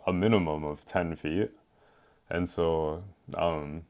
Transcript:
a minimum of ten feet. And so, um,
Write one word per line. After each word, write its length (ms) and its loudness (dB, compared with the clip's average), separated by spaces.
a 60 2
minimum 500 4
of 220 -6
ten 300 -2
feet. 360 -2
And 180 0
so, 560 0
um, 540 -2